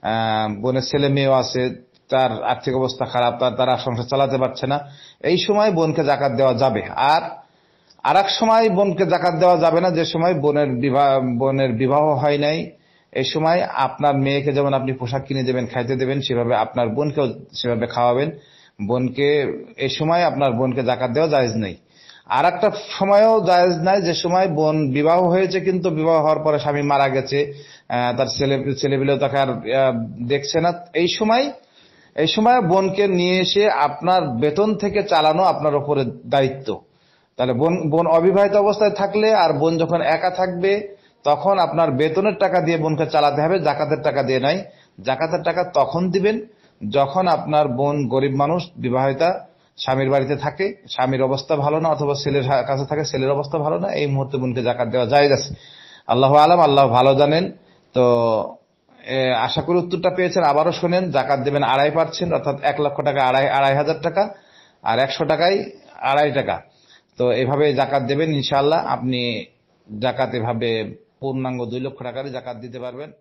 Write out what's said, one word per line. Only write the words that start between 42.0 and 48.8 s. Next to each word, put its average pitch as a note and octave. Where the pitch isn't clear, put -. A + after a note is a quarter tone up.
টাকা F#3
দিয়ে E3
বোনকে D#3
চালাতে D3
হবে, F3+
জাকাতের D3
টাকা C#3
দিয়ে B2+
নাই। D#3+
জাকাতের D#3
টাকা E3+
তখন E3+
দিবেন G3+
যখন C#3
আপনার D3+
বোন C#3+
গরিব C3+
মানুষ, D#3
বিবাহিতা, C3+